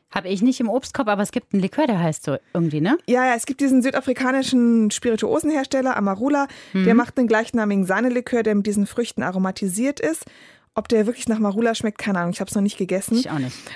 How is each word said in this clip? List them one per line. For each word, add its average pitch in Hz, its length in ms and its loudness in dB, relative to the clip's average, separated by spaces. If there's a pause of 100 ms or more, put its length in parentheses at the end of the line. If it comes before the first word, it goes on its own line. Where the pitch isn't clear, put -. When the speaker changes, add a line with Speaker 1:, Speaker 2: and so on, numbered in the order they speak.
(120)
Speaker 1:
Hab 196 140 -6
ich 190 160 -4
nicht 254 180 2
im 233 100 -2
Obstkorb, 247 380 -4
aber 202 140 0
es 202 100 -4
gibt - 220 -8
einen 202 80 2
Likör, 285 260 0
der 208 120 0
heißt 165 260 -2
so 139 100 -2 (180)
irgendwie, 156 280 0
ne? 220 160 2 (100)
Speaker 2:
Ja, 254 180 2
ja, 254 80 2
es 233 120 -4
gibt - 160 -4
diesen 262 200 4
südafrikanischen 254 1120 2
Spirituosenhersteller 262 1040 0
Amarula, 240 520 0 (260)
der 190 200 4
Speaker 1:
Mhm. 220 40 8
Speaker 2:
macht 240 200 0
einen 247 100 2
gleichnamigen 214 580 2
Sahnelikör, 240 580 0
der 214 120 2
mit 202 100 2
diesen 202 220 0
Früchten - 360 -4
aromatisiert 190 760 -2
ist. 320 240 -2 (480)
Ob 214 140 -6
der 214 180 2
wirklich 240 220 -6
nach 220 120 0
Marula 220 360 0
schmeckt, 214 220 -4
keine 196 220 -2
Ahnung, 175 120 -2
ich - 80 -6
hab's - 160 -4
noch 208 60 0
nicht 202 160 -2
gegessen. 190 400 -2
Speaker 1:
Ich 262 120 -2
auch 151 100 -4
nicht. 127 140 -6 (220)